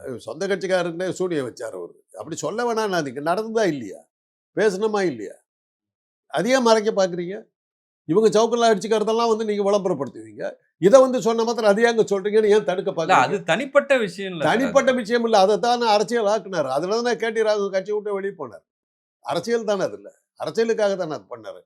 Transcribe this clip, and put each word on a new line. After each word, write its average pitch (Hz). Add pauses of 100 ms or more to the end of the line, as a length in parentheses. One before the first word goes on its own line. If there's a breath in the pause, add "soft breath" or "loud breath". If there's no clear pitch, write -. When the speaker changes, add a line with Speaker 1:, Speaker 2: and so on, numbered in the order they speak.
(160)
Speaker 1:
சொந்த 135
கட்சிக்காரனுக்கே 180
சூனியம் 165
வச்சாரு 113
அவரு. 87 (140)
அப்படி 151
சொல்ல 220
வேணாம், 214
அது 156
இங்க 147
நடந்ததா 220
இல்லையா? 120 (580)
பேசணுமா 208
இல்லையா? 123 (960)
அதையே 233
மறைக்க 226
பாக்குறீங்க. 190 (600)
இவங்க 208
சவுக்கெல்லாம் 233
அடிச்சுக்கிறதெல்லாம் 220
வந்து 220
நீங்க 202
விளம்பரப்படுத்துவீங்க. 131 (260)
இதை 208
வந்து 254
சொன்ன 226
மாத்திரம் 226
அதை 214
ஏங்க 233
சொல்றீங்கன்னு 202
ஏன் 208
தடுக்க 185
Speaker 2:
இல்ல, 165
Speaker 1:
பாக்குறீங்க? 165
Speaker 2:
அது 165
தனிப்பட்ட 269
விஷயம் 196
இல்ல 156
சார். 160
Speaker 1:
தனிப்பட்ட 262
விஷயம் 240
இல்ல, 226
அதை 196
தானே 240
அரசியல் 208
ஆக்குனாரு. 190
அதுல 165
தானே 233
கே 226
டி 220
ராகவன் 214
கட்சி 190
விட்டு 208
வெளியே 196
போனார். 110 (560)
அரசியல் 214
தானே 196
அதுல. 101 (160)
அரசியலுக்காக 202
தானே 170
அது 110
பண்ணாரு. 101